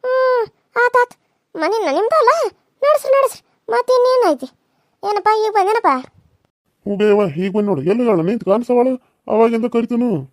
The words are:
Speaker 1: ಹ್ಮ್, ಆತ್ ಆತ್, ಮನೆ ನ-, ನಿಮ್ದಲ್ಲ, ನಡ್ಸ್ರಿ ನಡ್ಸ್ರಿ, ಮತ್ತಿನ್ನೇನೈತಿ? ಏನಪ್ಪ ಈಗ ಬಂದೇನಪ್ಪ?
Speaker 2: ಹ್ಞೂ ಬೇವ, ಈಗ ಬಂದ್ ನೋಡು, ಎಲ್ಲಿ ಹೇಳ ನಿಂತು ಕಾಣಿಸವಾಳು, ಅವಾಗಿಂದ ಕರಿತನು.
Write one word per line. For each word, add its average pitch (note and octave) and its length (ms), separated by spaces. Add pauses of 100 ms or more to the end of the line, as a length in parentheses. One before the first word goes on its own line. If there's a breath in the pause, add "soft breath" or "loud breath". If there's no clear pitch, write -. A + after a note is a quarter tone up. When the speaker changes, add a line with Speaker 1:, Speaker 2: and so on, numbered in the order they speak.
Speaker 1:
ಹ್ಮ್, B4+ 420 (300)
ಆತ್ A#4+ 200
ಆತ್, A#4+ 180 (420)
ಮನೆ G4 220
ನ-, D#4+ 160
ನಿಮ್ದಲ್ಲ, A#4 360 (520)
ನಡ್ಸ್ರಿ C#5+ 300
ನಡ್ಸ್ರಿ, - 600
ಮತ್ತಿನ್ನೇನೈತಿ? B4 760 (540)
ಏನಪ್ಪ G#4 260 (100)
ಈಗ G#4+ 140
ಬಂದೇನಪ್ಪ? G#4 400 (960)
Speaker 2:
ಹ್ಞೂ G3+ 100
ಬೇವ, G#3 240 (160)
ಈಗ F#3+ 200
ಬಂದ್ G#3 100
ನೋಡು, D#3+ 160
ಎಲ್ಲಿ G#3+ 220
ಹೇಳ G3+ 160
ನಿಂತು G#3 240
ಕಾಣಿಸವಾಳು, A#3+ 480 (360)
ಅವಾಗಿಂದ A3+ 360
ಕರಿತನು. A#3+ 460 (220)